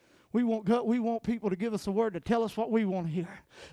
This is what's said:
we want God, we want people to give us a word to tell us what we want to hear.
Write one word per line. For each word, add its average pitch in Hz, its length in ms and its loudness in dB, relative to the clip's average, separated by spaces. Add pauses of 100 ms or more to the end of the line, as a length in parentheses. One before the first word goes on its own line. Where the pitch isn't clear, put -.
(320)
we 240 120 2
want 220 220 0
God, 240 180 4
we 233 140 2
want 226 240 -2
people 220 260 -2
to 185 80 0
give 220 160 -2
us - 140 -4
a 196 40 0
word 214 240 0
to 165 60 -6
tell 233 220 2
us 220 140 -4
what 233 140 -2
we 220 140 2
want 185 220 -2
to 156 60 -4
hear. 175 300 -6 (300)